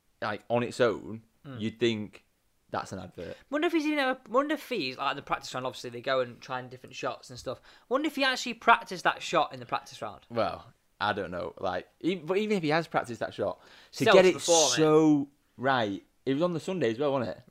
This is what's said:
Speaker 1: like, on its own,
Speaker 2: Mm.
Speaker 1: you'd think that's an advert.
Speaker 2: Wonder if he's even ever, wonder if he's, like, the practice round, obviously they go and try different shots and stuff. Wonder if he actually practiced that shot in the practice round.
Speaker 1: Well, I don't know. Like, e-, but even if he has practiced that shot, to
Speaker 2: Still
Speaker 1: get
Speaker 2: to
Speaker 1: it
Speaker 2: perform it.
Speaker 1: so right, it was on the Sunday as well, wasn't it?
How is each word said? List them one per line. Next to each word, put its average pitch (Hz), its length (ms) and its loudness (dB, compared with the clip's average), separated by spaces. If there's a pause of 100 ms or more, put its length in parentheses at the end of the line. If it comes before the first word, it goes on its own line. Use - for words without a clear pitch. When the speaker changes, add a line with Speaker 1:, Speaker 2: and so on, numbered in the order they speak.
(200)
Speaker 1:
like, 107 300 -6
on 120 120 2
its 113 180 -2
own, 104 420 0 (240)
Speaker 2:
Mm. 131 140 -14
Speaker 1:
you'd 110 200 -4
think 107 440 -2 (460)
that's - 220 -6
an 98 60 -8
advert. 90 360 -12 (160)
Speaker 2:
Wonder 302 180 -2
if 339 40 -10
he's 320 140 0
even 302 140 -2
ever, 262 280 0
wonder 277 260 0
if - 140 -8
he's, 135 300 -4
like, 139 180 -2
the 143 60 -10
practice - 320 -6
round, 127 100 -6
obviously 127 260 -8
they 120 120 -12
go 131 180 0
and 120 200 -4
try 127 220 -8
different 123 320 -18
shots - 360 -8
and 123 80 -16
stuff. 127 220 -8 (280)
Wonder 294 200 0
if - 80 -10
he 277 80 0
actually 254 300 -2
practiced 196 500 2
that - 180 0
shot 156 320 0
in 127 60 -14
the 123 40 -14
practice - 380 -6
round. 104 260 -12
Speaker 1:
Well, 95 380 -2 (340)
I 104 140 0
don't 95 160 -4
know. 87 280 -6
Like, 92 280 -4 (140)
e-, 185 160 0
but 160 200 -2
even 214 220 0
if 170 40 -8
he 156 80 -2
has 160 180 0
practiced 120 320 -4
that - 120 -4
shot, 98 260 -4 (340)
to - 120 -2
Speaker 2:
Still 220 100 6
Speaker 1:
get 190 80 10
Speaker 2:
to 185 60 8
Speaker 1:
it 175 60 4
Speaker 2:
perform 151 380 4
it. - 40 0
Speaker 1:
so 156 520 6 (280)
right, 120 460 0 (240)
it 135 80 2
was 143 80 0
on 180 100 0
the 160 80 -4
Sunday 165 300 0
as 113 80 -2
well, 143 140 0
wasn't 117 260 -2
it? - 120 -20